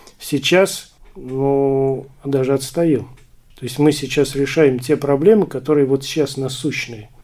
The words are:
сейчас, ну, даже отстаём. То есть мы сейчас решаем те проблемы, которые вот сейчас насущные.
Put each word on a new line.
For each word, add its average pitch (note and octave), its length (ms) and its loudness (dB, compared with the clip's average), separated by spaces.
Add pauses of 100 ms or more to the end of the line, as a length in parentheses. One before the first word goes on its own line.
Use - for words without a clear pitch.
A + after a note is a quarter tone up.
(180)
сейчас, D#3+ 720 0 (220)
ну, C3+ 880 0 (180)
даже C3+ 300 0
отстаём. C#3 560 0 (500)
То C3 60 -10
есть B2+ 140 -8
мы D3+ 120 6
сейчас C#3 440 -2
решаем C3+ 440 2
те B2+ 160 0
проблемы, D3 500 4
которые C#3 400 0
вот C3+ 180 0
сейчас C#3 340 -4
насущные. C3 720 -8 (140)